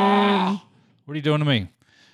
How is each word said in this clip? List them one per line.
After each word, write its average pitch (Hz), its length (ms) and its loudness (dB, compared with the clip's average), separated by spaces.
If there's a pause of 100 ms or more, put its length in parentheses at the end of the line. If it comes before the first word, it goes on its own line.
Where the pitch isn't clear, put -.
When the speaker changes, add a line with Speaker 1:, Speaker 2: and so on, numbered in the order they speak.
(580)
Speaker 1:
damn. - 40 -16 (440)
Speaker 2:
What 143 80 -12
are - 20 -8
you 156 60 -6
doing 151 160 0
to 151 80 0
me? 113 240 0 (440)